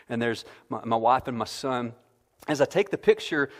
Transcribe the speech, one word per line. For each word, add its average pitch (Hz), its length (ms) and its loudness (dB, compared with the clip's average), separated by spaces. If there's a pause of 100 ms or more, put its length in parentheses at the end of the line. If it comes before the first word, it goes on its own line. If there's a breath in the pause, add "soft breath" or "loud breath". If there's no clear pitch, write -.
And 120 140 -2
there's - 240 -2 (240 loud breath)
my, 113 140 -6
my 113 120 0
wife 120 320 2
and 123 80 -4
my 113 80 -2
son. 123 480 -4 (540)
As 143 160 2
I - 20 4
take 190 240 2
the - 80 -4
picture, 160 640 2